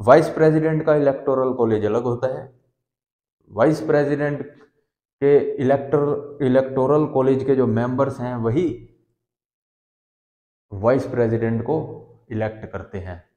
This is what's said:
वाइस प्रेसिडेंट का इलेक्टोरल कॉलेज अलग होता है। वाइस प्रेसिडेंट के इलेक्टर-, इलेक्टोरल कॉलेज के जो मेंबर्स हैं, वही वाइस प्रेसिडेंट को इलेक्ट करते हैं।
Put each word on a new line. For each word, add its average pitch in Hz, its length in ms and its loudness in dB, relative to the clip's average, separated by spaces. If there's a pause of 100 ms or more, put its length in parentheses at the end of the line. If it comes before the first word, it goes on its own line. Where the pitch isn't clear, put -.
वाइस 147 280 8
प्रेसिडेंट 156 560 2
का 151 100 4
इलेक्टोरल 135 580 0
कॉलेज 110 320 0
अलग 110 180 0
होता 127 360 -4
है। - 200 -18 (880)
वाइस 139 320 0
प्रेसिडेंट 147 720 -2 (720)
के 143 320 4
इलेक्टर-, 143 880 -2
इलेक्टोरल 131 600 2
कॉलेज 131 380 0
के 139 120 2
जो 127 120 2
मेंबर्स 127 520 -2
हैं, 123 160 -8
वही 120 540 -4 (1800)
वाइस 120 340 0
प्रेसिडेंट 113 540 -2
को - 440 -6 (260)
इलेक्ट 107 340 -6
करते 95 320 -12
हैं। 90 400 -14